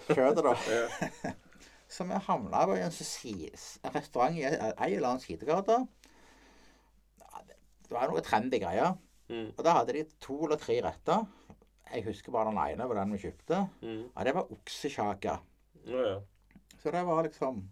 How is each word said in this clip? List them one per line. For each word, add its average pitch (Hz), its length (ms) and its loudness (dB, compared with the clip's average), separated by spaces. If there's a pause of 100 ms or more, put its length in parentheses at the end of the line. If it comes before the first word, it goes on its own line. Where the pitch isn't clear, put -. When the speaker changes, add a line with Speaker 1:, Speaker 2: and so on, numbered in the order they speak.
Speaker 1:
kjøttet 143 360 6
da. 120 100 6 (100)
Speaker 2:
<laughs> - 60 0 (540)
Ja. - 100 -4
Speaker 1:
<laughs> - 80 -20 (460)
Så - 160 -8
vi 180 100 -4
hamlet 165 520 0
på 190 100 2
en, 180 140 -2
så 160 140 -10
si, 101 460 -8 (340)
en - 100 -6
restaurant 143 400 0
i 160 80 -4
en, - 120 0
en 110 240 -2
eller 151 300 0
annen 131 120 0
sidegate. 196 640 2 (1300)
Ja, - 260 -18
det, - 80 -20 (280)
det - 100 -14
var 120 180 0
noe 160 140 0
trendy 123 340 4
greier. 107 360 2 (340)
Speaker 2:
Mhm. 113 300 -6
Speaker 1:
Og - 60 0
da 165 120 8
hadde 123 160 4
de 147 100 -2 (160)
to 139 280 -6
eller 151 100 2
tre 120 260 0
retter. 165 440 0 (680)
Jeg 117 120 -4
husker 101 280 -8
bare 110 180 2
den 104 80 -2
ene 107 300 -2
var 120 80 0
den 101 160 0
vi 101 60 -2
kjøpte. 156 420 -4 (220)
Speaker 2:
Mhm. 113 340 -8
Speaker 1:
Ja, - 80 -2
det 135 100 2
var 185 160 -2
oksekjake. 104 840 -4 (480)
Speaker 2:
Ja, 127 240 -2
ja. 98 100 -4 (640)
Speaker 1:
Så 156 80 -2
det 175 160 0
var 165 160 4
liksom, 131 380 -2 (120)